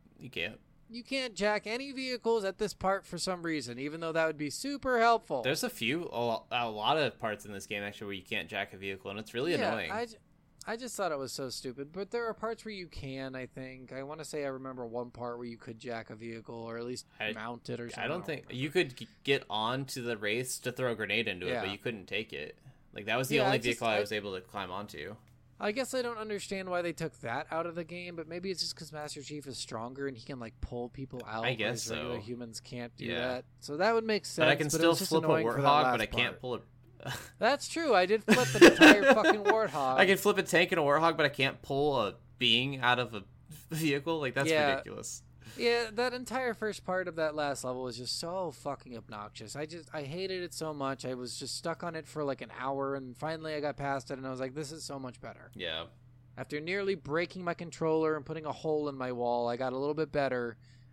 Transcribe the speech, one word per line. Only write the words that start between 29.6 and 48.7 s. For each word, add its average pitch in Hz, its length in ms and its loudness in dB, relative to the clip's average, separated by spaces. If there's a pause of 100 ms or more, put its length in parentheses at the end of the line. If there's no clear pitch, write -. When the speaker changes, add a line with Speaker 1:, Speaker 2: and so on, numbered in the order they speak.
Speaker 2:
and 135 80 -4
he 117 80 -16
can, 139 160 -10
like, 113 220 -10
pull 120 300 -6
people 131 360 -12
out, 113 200 -2
Speaker 1:
I 127 80 2
guess 110 340 -2
Speaker 2:
whereas - 20 -6 (120)
regular 80 140 -4
Speaker 1:
so. - 100 -6
Speaker 2:
humans 120 340 -10
can't 120 340 -12
do - 120 -10
Speaker 1:
Yeah. 87 220 -2
Speaker 2:
that. 127 160 -4 (160)
So 147 180 -8
that 214 160 2
would 226 100 0
make 214 220 0
sense, - 180 2
Speaker 1:
But 127 40 6
I 143 80 8
can 151 100 0
Speaker 2:
but 147 80 0
it - 20 2
Speaker 1:
still 165 140 6
Speaker 2:
was 165 80 6
just 190 100 -2
Speaker 1:
flip 160 140 4
a 160 40 0
Speaker 2:
annoying 156 200 4
for 117 80 2
that 120 120 2
Speaker 1:
Warthog, 147 180 8
but 127 80 4
Speaker 2:
last 113 100 2
Speaker 1:
I 104 40 2
can't 120 260 0
Speaker 2:
part. - 80 -12
Speaker 1:
pull 123 160 -4
a 92 60 -8 (360)
<laughs> - 400 -8
Speaker 2:
That's 269 300 2
true, 320 260 2
I 185 100 8
did 208 200 2
flip 226 300 6
an 339 180 12
entire 302 320 12
Speaker 1:
<laughs> 269 100 10
Speaker 2:
fucking 392 300 4
Warthog. 151 520 2
Speaker 1:
I 196 80 8
can 185 140 6
flip 202 180 4
a 190 60 2
tank 180 300 4
and 175 60 2
a 160 40 4
Warthog, 151 340 6
but 156 80 4
I 139 60 4
can't 135 320 0
pull 139 380 2
a 101 160 0 (220)
being 127 420 4
out 123 180 6
of 113 160 -2
a 98 100 -6 (240)
<laughs> - 220 -16
vehicle? 156 500 0
Like, 127 140 -2
that's 139 160 2
Speaker 2:
Yeah. 151 220 4
Speaker 1:
ridiculous. - 500 -6 (340)
Speaker 2:
Yeah, 233 380 2
that 240 180 0
entire 247 420 -2
first 214 300 -6
part 185 240 -2
of 160 80 -8
that 156 180 2
last 143 300 0
level 127 200 -2
was 120 120 -6
just 120 220 -6
so 175 320 -4
fucking 131 460 -8